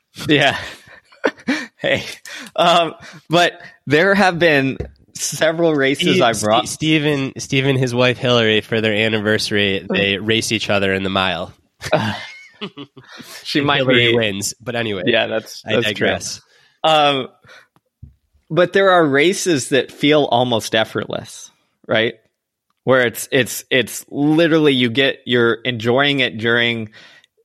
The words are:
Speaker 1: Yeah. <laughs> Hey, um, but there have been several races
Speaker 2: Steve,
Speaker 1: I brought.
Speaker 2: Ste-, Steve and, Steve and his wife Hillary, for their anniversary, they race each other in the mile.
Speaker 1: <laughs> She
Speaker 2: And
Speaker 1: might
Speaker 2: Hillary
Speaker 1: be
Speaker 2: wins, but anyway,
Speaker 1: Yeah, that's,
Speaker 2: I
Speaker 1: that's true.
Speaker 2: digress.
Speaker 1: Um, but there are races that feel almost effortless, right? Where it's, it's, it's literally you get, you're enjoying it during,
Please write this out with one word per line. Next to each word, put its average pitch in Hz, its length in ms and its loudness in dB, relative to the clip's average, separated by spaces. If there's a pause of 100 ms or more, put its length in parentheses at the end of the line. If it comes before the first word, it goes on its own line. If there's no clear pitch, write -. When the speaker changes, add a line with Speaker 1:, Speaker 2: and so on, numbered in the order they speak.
(280)
Speaker 1:
Yeah. 143 360 2
<laughs> - 40 -14 (1080)
Hey, 131 280 -4 (500)
um, 170 400 2 (340)
but 165 320 2 (260)
there 170 280 4
have 185 240 2
been 143 400 2 (360)
several 165 600 0
races 143 400 2
Speaker 2:
Steve, 185 80 2
Speaker 1:
I 117 100 4
brought. 110 360 0
Speaker 2:
Ste-, - 60 -8
Steve 156 300 0
and, 139 280 -2 (100)
Steve 135 240 0
and 139 100 2
his 127 160 0
wife 123 260 2
Hillary, 113 420 2
for 113 200 -2
their 110 140 0
anniversary, 104 1000 0
they 98 260 0
race 113 340 -2
each - 180 -2
other 98 240 0
in 95 80 -2
the 95 80 -4
mile. 92 420 -2 (400)
Speaker 1:
<laughs> - 0 - (1500)
She - 160 -4
Speaker 2:
And 143 80 0
Speaker 1:
might 143 120 2
Speaker 2:
Hillary 123 340 2
Speaker 1:
be 117 40 2
Speaker 2:
wins, 101 440 -2
but 117 160 -8
anyway, 107 300 -4
Speaker 1:
Yeah, 113 200 2
that's, 110 400 -8
Speaker 2:
I 110 60 -6
Speaker 1:
that's 110 140 0
true. 107 80 -2 (120)
Speaker 2:
digress. 95 340 -6 (440)
Speaker 1:
Um, 147 440 2 (1200)
but 175 240 2
there 196 180 4
are 175 140 6
races 151 680 0
that 131 200 2
feel 147 360 2
almost 120 500 0
effortless, - 760 -6 (380)
right? 113 260 0 (680)
Where 127 220 4
it's, - 260 -6
it's, 127 380 -2
it's 123 380 -2
literally 151 640 2
you 123 160 0
get, 135 340 0
you're 120 300 2
enjoying 127 680 0
it 113 180 -2
during, 117 520 -2 (540)